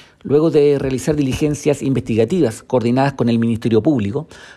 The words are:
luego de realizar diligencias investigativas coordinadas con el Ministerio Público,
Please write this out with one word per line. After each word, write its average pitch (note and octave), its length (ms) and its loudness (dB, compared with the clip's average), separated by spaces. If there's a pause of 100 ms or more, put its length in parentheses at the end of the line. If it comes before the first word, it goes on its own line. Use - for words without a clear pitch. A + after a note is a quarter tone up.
(240)
luego D3+ 260 2
de C#3+ 300 4
realizar C3+ 340 -4
diligencias D3 680 -2
investigativas A#2 800 0
coordinadas B2+ 480 0
con B2 160 -2
el A#2 100 2
Ministerio A2+ 420 0
Público, C3 460 -2 (300)